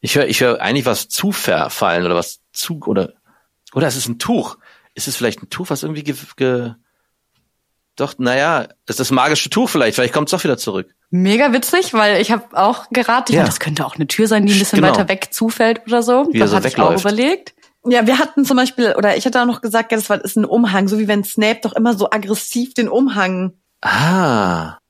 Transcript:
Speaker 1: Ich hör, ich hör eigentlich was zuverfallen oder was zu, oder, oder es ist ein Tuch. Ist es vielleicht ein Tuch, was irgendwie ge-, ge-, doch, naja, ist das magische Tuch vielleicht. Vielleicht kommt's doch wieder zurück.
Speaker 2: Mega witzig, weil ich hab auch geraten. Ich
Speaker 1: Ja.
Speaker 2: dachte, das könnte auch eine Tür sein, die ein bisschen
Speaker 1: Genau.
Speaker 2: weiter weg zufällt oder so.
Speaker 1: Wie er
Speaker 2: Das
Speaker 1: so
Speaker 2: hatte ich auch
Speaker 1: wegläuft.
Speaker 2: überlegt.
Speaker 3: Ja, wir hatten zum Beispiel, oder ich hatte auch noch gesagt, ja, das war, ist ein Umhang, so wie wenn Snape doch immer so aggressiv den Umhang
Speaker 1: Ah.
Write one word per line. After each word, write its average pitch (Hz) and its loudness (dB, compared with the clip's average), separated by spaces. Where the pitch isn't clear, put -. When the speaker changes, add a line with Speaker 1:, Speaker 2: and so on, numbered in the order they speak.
Speaker 1:
Ich - -2
hör, 143 4
ich - 0
hör 123 2
eigentlich 123 -2
was 113 -2
zuverfallen 90 -2
oder 87 0
was - -4
zu, - -10
oder, - -2
oder 135 0
es 131 -2
ist 120 -6
ein 117 -8
Tuch. - -4
Ist - -10
es 135 -8
vielleicht 113 -4
ein - -20
Tuch, - -8
was 139 -6
irgendwie 151 -8
ge-, 143 -6
ge-, 123 -2
doch, - -6
naja, 135 0
ist 117 -6
das 127 -2
magische 135 2
Tuch 226 0
vielleicht. 117 2
Vielleicht 123 0
kommt's 151 0
doch 185 -2
wieder 135 0
zurück. 95 -6
Speaker 2:
Mega 208 2
witzig, 359 0
weil 208 4
ich 208 0
hab 226 -4
auch 214 0
geraten. 247 0
Ich 214 4
Speaker 1:
Ja. 170 4
Speaker 2:
dachte, 123 2
das - -6
könnte 151 -4
auch - -10
eine 151 -4
Tür - 0
sein, 208 2
die 208 4
ein 196 6
bisschen 196 2
Speaker 1:
Genau. 185 6
Speaker 2:
weiter 208 2
weg 190 -4
zufällt 226 0
oder 240 2
so. 247 2
Speaker 1:
Wie 123 2
er - 4
Speaker 2:
Das 104 4
Speaker 1:
so 104 2
Speaker 2:
hatte - 0
ich - -6
auch 90 4
Speaker 1:
wegläuft. 85 0
Speaker 2:
überlegt. 247 0
Speaker 3:
Ja, 240 4
wir 254 2
hatten 285 0
zum 262 2
Beispiel, 247 2
oder 202 2
ich - -4
hatte 247 0
auch 240 2
noch 240 -2
gesagt, 226 -2
ja, 220 0
das 214 -6
war, 202 0
ist 196 -4
ein 214 2
Umhang, 202 2
so 214 0
wie 214 0
wenn 202 2
Snape 220 0
doch - -4
immer 226 2
so 196 -2
aggressiv 214 -4
den - -2
Umhang 190 0
Speaker 1:
Ah. 110 0